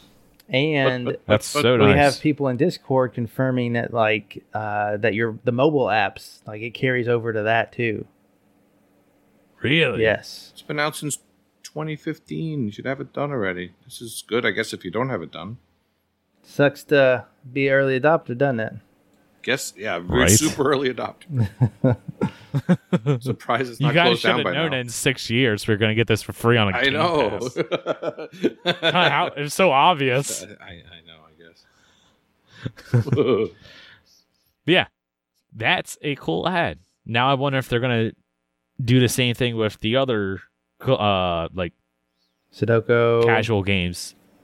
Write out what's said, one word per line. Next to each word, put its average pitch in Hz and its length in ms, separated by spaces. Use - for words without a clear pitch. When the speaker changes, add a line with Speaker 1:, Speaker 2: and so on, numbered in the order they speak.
Speaker 1:
And 135 560
Speaker 2:
But, - 80
but, - 200
Speaker 3:
That's - 200
Speaker 2:
but, 147 80
Speaker 3:
so 123 160
Speaker 1:
we 104 80
Speaker 3:
nice. 101 100
Speaker 1:
have 143 240
people 143 280
in 123 100
Discord 131 560
confirming 123 580
that, 117 220
like, 110 580
uh, 104 460
that 107 160
your, 110 300
the 123 80
mobile 131 340
apps, 98 600
like, 107 140
it 113 140
carries 127 340
over 117 240
to 107 120
that 113 280
too. 113 340
Speaker 3:
Really? 127 400
Speaker 1:
Yes. - 500
Speaker 2:
It's - 80
been 151 180
out 151 180
since 147 220
twenty 156 340
fifteen. 156 680
You 104 60
should 113 120
have 135 160
it 131 140
done 143 160
already. 90 420
This - 160
is 113 240
good, 120 180
I 110 60
guess, 110 240
if - 100
you 90 60
don't 120 180
have 104 140
it 76 100
done. 92 240
Speaker 1:
Sucks - 420
to 131 400
be 135 200
early 135 280
adopter, 147 380
doesn't 127 240
it? 110 140
Speaker 2:
Guess, - 380
yeah, 98 200
very 104 220
Speaker 3:
Right. 92 100
Speaker 2:
super 147 400
early 135 220
adopter. 117 600
Speaker 1:
<laughs> - 1700
Speaker 2:
Surprised 123 500
it's 117 80
Speaker 3:
You 143 60
Speaker 2:
not 143 80
Speaker 3:
guys 175 120
Speaker 2:
closed - 160
Speaker 3:
should 220 60
Speaker 2:
down 120 100
Speaker 3:
have 147 60
Speaker 2:
by 92 80
Speaker 3:
known 160 180
Speaker 2:
now. 131 80
Speaker 3:
in 120 100
six - 400
years 113 380
we 113 80
were 101 40
gonna 110 160
get 113 120
this 107 160
for - 100
free 120 240
on 104 160
a - 40
Speaker 2:
I 120 80
Speaker 3:
Game 135 80
Speaker 2:
know. 151 380
Speaker 3:
Pass. 127 140
Speaker 2:
<laughs> - 1300
Speaker 3:
God, 165 320
how, 156 140
it 143 140
was 147 120
so 190 180
obvious. 139 720
Speaker 2:
I, 101 200
I, 95 60
I 85 340
know, 82 220
I 80 60
guess. 101 80
<laughs> - 20
Speaker 3:
But 151 80
yeah, 170 140
that's 143 460
a 143 160
cool 165 320
ad. 170 300
Now 120 260
I 139 40
wonder 135 240
if 123 100
they're 120 120
gonna 117 320
do 127 180
the 120 80
same 123 260
thing 120 220
with 107 240
the 110 160
other, 104 440
co-, 131 160
uh, 92 600
like, 90 180
Speaker 1:
Sudoku. 117 720
Speaker 3:
casual 110 380
games, 90 520